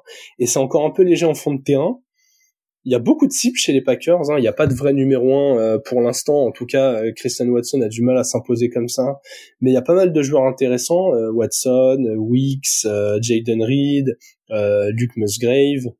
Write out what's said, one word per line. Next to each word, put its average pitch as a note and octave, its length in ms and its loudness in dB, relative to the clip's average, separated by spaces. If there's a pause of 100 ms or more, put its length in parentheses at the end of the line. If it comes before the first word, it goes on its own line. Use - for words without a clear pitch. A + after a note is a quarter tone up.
(380)
Et B2+ 80 0
c'est C#3 140 -2
encore D3 260 0
un D3 60 -2
peu F#3+ 100 0
léger E3+ 240 4
en D#3 80 2
fond C#3+ 220 -4
de C3+ 80 -8
terrain. D3+ 360 0 (840)
Il B2 80 -4
y B2 40 4
a A#2+ 40 0
beaucoup C#4 260 2
de - 60 -2
cibles B3 260 -2
chez - 160 0
les C3+ 80 2
Packers, D3 480 0
hein. D3+ 80 0
Il C3+ 40 2
n'y A2+ 60 2
a G#2 60 0
pas D3+ 140 0
de C3+ 80 0
vrai C#3 180 0
numéro C3+ 420 2
un, C#3 220 2
euh, A2+ 260 0
pour B2 160 -2
l'instant. B2+ 460 0
En G#2+ 60 -2
tout B2 160 -10
cas, C3 340 0
euh, A2+ 100 -2
Christian A#2+ 360 -6
Watson B2 340 0
a A2 60 0
du A2+ 160 -4
mal B2+ 160 2
à A#2 40 0
s'imposer A#2+ 460 -2
comme A#2+ 180 -4
ça. C3+ 320 -4 (420)
Mais B2+ 100 2
il - 20 4
y B2+ 40 4
a - 40 2
pas E3+ 140 2
mal F#3 180 2
de D#3 80 2
joueurs C3+ 220 2
intéressants. C3 720 0
Euh, A2+ 160 -2
Watson, B2+ 760 0
euh, A2 120 -2
Weeks, C3 680 -2
euh, G#2 340 0
Jayden A2+ 440 0
Reed, C#3 520 0 (360)
euh, G#2 400 0
Luke A#2 260 -4
Musgrave, B2 840 0